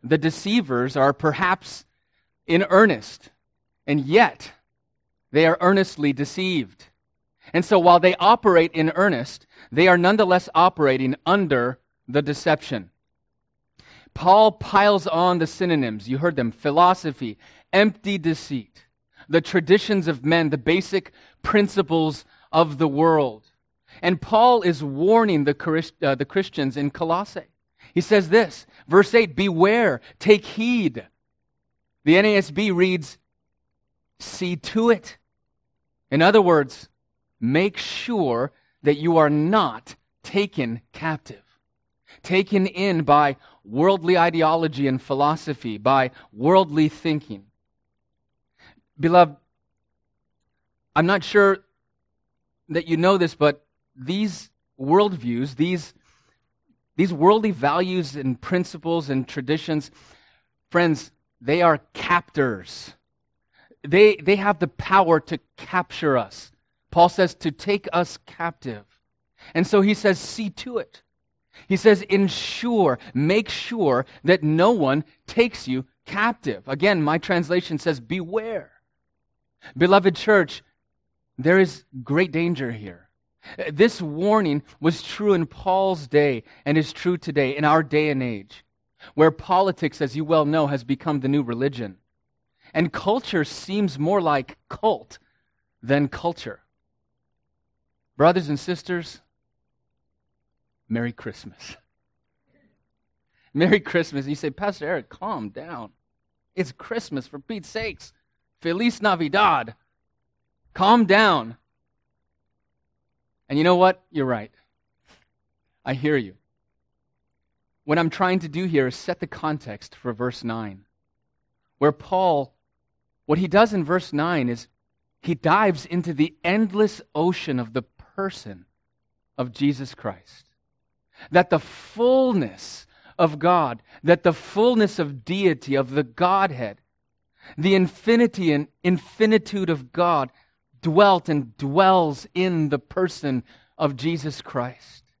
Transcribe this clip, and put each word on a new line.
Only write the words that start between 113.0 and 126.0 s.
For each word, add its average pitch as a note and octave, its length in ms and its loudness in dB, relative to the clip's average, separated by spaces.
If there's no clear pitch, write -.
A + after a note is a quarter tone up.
And C#3 80 -4
you D#3 80 0
know F3+ 120 4
what? F#3 340 2
You're C#3+ 160 -4
right. A2 260 -6
I C3 100 -6
hear D3 220 -2
you. G2+ 180 -6
What D#3 140 -2
I'm E3 120 -2
trying F#3 300 -2
to D#3+ 80 -12
do E3+ 180 -6
here C#3+ 220 0
is B2 80 -8
set - 240 -10
the F3+ 60 -8
context - 680 -10
for B2 180 -10
verse A#2+ 320 -8
nine, A2 400 -10
where D3 140 2
Paul, E3 640 -2
what D3+ 140 0
he F3+ 100 -2
does G#3 240 4
in F#3 120 -2
verse F3 280 -4
nine D3+ 360 -2
is A#2+ 200 -8
he E3+ 140 -4
dives E3+ 520 0
into F3 260 -6